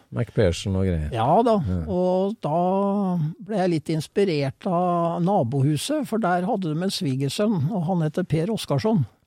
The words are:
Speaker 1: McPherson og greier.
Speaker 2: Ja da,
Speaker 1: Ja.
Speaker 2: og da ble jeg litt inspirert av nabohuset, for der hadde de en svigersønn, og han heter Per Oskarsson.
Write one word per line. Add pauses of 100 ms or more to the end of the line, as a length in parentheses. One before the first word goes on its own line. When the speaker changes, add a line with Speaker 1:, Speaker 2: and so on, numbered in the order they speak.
(120)
Speaker 1:
McPherson
og
greier.
Speaker 2:
Ja
da,
Speaker 1:
Ja.
Speaker 2:
og
da (240)
ble
jeg
litt
inspirert
av
nabohuset,
for
der
hadde
de
en
svigersønn,
og
han
heter
Per
Oskarsson. (200)